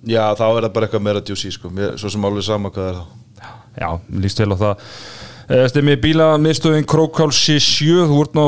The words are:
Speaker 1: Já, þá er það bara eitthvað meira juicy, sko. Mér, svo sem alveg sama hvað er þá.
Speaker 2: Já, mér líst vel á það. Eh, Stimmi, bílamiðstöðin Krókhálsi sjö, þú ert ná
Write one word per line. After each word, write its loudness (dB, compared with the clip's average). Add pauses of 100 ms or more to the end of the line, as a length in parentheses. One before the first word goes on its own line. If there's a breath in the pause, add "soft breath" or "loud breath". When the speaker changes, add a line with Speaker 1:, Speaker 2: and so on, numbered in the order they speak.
Speaker 1:
Já, 0
þá -2
er 2
það -4
bara 0
eitthvað -4
meira -2
juicy, -8
sko. -14
Mér, -6
svo -8
sem -4
alveg -2
sama -4
hvað -6
er -8
þá. -20 (200 loud breath)
Speaker 2:
Já, -8 (120)
mér -6
líst -2
vel 2
á 0
það. -2 (520 loud breath)
Eh, 2
Stimmi, 2
bílamiðstöðin 2
Krókhálsi 2
sjö, 2
þú 4
ert 0
ná 4